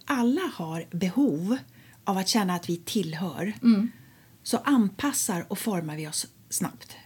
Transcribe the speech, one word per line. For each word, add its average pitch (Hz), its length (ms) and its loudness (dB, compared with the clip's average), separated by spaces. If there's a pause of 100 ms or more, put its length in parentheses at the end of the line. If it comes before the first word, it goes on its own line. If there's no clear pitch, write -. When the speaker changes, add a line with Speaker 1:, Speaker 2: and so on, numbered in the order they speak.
Speaker 1:
alla 277 500 2
har 165 360 -6
behov 185 680 2 (480)
av 196 140 0
att 190 100 -2
känna 190 260 2
att 175 140 -4
vi 170 80 -2
tillhör, 165 760 -4 (100)
Speaker 2:
Mm. 233 280 6 (520)
Speaker 1:
så - 140 0
anpassar 226 920 2
och 196 100 -6
formar 165 380 -2
vi 156 120 -8
oss - 180 -6 (240)
snabbt, - 560 -6